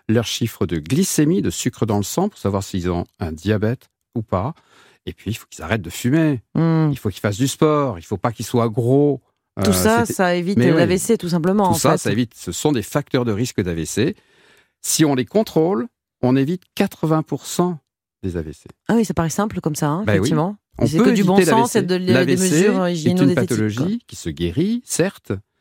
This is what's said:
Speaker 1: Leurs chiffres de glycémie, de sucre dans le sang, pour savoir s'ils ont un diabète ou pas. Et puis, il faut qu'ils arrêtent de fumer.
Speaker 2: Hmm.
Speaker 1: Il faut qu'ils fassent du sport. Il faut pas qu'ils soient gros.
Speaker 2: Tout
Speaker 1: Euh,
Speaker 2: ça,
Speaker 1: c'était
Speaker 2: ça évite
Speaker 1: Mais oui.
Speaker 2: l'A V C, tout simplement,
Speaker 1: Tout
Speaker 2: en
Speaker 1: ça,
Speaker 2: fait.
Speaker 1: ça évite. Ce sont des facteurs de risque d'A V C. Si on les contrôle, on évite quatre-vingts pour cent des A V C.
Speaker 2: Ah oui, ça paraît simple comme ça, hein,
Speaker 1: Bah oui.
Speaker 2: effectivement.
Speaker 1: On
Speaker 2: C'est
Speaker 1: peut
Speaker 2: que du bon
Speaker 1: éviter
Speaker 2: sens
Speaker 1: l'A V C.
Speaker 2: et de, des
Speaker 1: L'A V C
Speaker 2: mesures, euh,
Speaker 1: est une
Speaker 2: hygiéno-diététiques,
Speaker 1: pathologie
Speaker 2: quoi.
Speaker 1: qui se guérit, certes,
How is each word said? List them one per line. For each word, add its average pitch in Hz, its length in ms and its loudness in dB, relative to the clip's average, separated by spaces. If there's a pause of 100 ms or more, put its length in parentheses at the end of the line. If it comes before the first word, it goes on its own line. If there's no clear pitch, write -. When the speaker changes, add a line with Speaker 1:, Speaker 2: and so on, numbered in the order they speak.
Speaker 1:
Leurs 113 180 2
chiffres - 400 -4
de 82 120 -4
glycémie, 156 640 0
de 117 80 0
sucre - 360 -4
dans 104 120 0
le 101 60 0
sang, 196 260 -2
pour - 100 -20
savoir 98 240 -2
s'ils 87 260 -4
ont 87 160 -2 (140)
un 80 140 -6
diabète 104 560 -2 (260)
ou 117 60 -4
pas. 107 320 -4 (520)
Et 85 60 -10
puis, - 200 -8
il - 20 -2
faut - 160 -12
qu'ils - 120 -16
arrêtent 98 200 -4
de 87 80 -12
fumer. 143 520 0 (140)
Speaker 2:
Hmm. 160 340 2
Speaker 1:
Il 135 80 -4
faut 107 120 -4
qu'ils - 100 -10
fassent 101 160 -2
du 131 140 0
sport. 143 500 0
Il - 60 -20
faut 104 100 -6
pas 123 160 -2
qu'ils 113 140 -10
soient 117 240 0
gros. 131 500 2 (420)
Speaker 2:
Tout 208 100 2
Speaker 1:
Euh, - 20 4
Speaker 2:
ça, 214 320 2
Speaker 1:
c'était - 80 -6
Speaker 2:
ça 180 220 2
évite 180 220 -2
Speaker 1:
Mais 170 140 4
oui. 160 60 4
Speaker 2:
l'A 170 80 4
V 180 120 2
C, 220 200 0
tout 175 100 -6
simplement, 180 380 2
Speaker 1:
Tout 180 60 2
Speaker 2:
en - 20 2
Speaker 1:
ça, 151 180 2
Speaker 2:
fait. 160 60 2
Speaker 1:
ça - 160 -2
évite. 117 200 -2
Ce - 200 -10
sont - 180 0
des 117 120 -2
facteurs 139 420 -2
de 110 80 0
risque 110 280 -4
d'A 87 120 -2
V 82 100 -4
C. 131 320 -2 (640)
Si - 240 0
on 139 120 2
les 127 100 -2
contrôle, 208 640 -2 (320)
on 127 160 2
évite 147 260 -2 (120)
quatre-vingts 160 480 -2
pour - 220 -8
cent 175 340 -2 (420)
des 90 160 -6
A 82 40 -4
V 76 120 -10
C. - 160 -20 (180)
Speaker 2:
Ah 196 80 2
oui, 233 80 4
ça 175 100 -4
paraît 165 160 0
simple 202 300 -4
comme 151 160 -4
ça, 151 140 -2
hein, 180 160 -2
Speaker 1:
Bah 107 80 2
oui. 98 60 4
Speaker 2:
effectivement. 156 360 0 (240)
Speaker 1:
On - 80 2
Speaker 2:
C'est 151 100 0
Speaker 1:
peut 226 80 6
Speaker 2:
que 262 60 6
du 202 120 2
bon 185 120 4
Speaker 1:
éviter 175 160 4
Speaker 2:
sens - 240 2
Speaker 1:
l'A 208 60 2
V 180 60 -2
C. 180 80 0
Speaker 2:
et 180 40 -2
de, 185 60 -6
des - 80 2
Speaker 1:
L'A 135 100 4
V 180 140 2
C 185 60 0
Speaker 2:
mesures, 185 380 2
euh, 180 40 0
Speaker 1:
est 175 60 -2
une 175 60 -4
Speaker 2:
hygiéno-diététiques, 175 520 2
Speaker 1:
pathologie 120 500 -2
Speaker 2:
quoi. - 80 -20
Speaker 1:
qui 104 80 -18
se - 140 -8
guérit, 143 560 -2
certes, - 480 -4 (280)